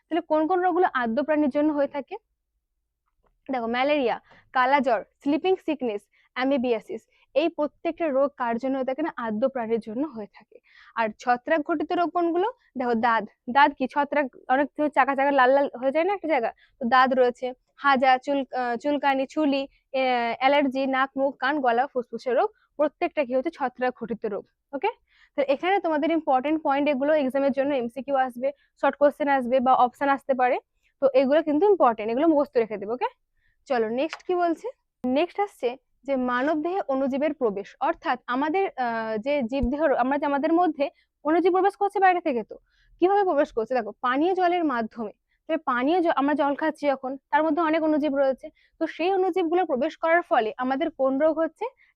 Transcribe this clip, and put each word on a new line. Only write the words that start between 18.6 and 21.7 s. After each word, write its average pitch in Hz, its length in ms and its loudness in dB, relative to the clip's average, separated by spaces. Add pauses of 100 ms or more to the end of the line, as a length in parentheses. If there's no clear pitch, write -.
চুলকানি, 277 500 -2
চুলি, 277 380 0
আহ, - 360 -10 (400)
অ্যালার্জি, 269 480 2
নাক, 262 300 0
মুখ, 269 200 -2
কান, 277 240 -2
গলা, 247 260 0